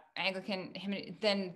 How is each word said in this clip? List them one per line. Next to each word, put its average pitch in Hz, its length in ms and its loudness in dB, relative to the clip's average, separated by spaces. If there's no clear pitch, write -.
Anglican 190 600 0
hymnody, 185 440 -4
then 196 360 4